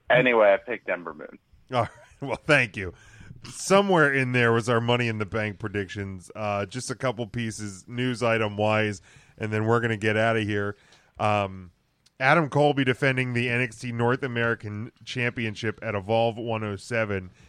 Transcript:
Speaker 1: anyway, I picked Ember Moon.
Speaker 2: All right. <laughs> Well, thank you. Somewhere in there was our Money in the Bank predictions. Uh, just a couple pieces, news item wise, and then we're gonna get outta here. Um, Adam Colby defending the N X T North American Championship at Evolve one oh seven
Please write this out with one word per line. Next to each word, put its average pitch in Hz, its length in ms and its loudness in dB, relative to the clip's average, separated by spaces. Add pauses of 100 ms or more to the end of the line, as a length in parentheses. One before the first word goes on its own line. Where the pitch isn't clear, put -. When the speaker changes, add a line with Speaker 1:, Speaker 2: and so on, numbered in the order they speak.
(120)
Speaker 1:
anyway, 120 400 6
I 98 40 6
picked 107 320 -6
Ember 87 260 -6
Moon. - 240 -16 (340)
Speaker 2:
All 123 100 2
right. - 120 -6
<laughs> - 40 -20 (240)
Well, 127 240 -6
thank 131 300 2
you. 92 180 -8 (560)
Somewhere 185 640 4
in 131 160 0
there 120 220 4
was 117 160 0
our 117 120 4
Money 120 280 2
in 110 100 -4
the 107 80 -4
Bank 107 320 -6
predictions. 98 800 -8
Uh, 104 300 -2
just 123 220 -10
a 127 60 -6
couple 120 320 -4
pieces, 104 600 -8
news 123 340 -4
item 110 340 2
wise, 107 460 2 (340)
and 107 160 -6
then 110 140 0
we're 117 140 4
gonna 113 160 0
get 107 200 0
outta 113 260 2
here. 101 340 -4 (420)
Um, 95 540 -2 (480)
Adam 147 280 4
Colby 139 360 2
defending 127 480 0
the 120 180 0
N 120 100 0
X 117 200 -6
T 123 100 -8
North 117 320 0
American 117 720 -4 (120)
Championship 117 800 -6
at 104 140 -4
Evolve 113 400 0
one 113 260 -4
oh 101 140 -4
seven 101 560 -4 (160)